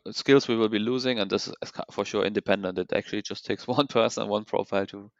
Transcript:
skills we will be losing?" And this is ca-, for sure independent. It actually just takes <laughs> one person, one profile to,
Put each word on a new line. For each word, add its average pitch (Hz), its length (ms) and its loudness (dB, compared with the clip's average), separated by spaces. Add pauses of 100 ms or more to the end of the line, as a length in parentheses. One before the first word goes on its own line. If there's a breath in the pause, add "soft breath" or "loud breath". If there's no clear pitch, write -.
(120)
skills 139 360 6
we 120 80 2
will 110 140 4
be 107 100 2
losing?" 127 400 0
And 98 100 -2
this 101 180 0
is - 240 -12
ca-, - 200 -6
for 101 120 -4
sure 101 220 0
independent. 98 540 0
It 90 140 -2
actually 104 280 -2
just - 240 -12
takes - 220 -6
<laughs> - 0 -
one 127 180 2
person, 113 420 0
one 104 180 -2
profile 98 420 -2
to, 101 320 -16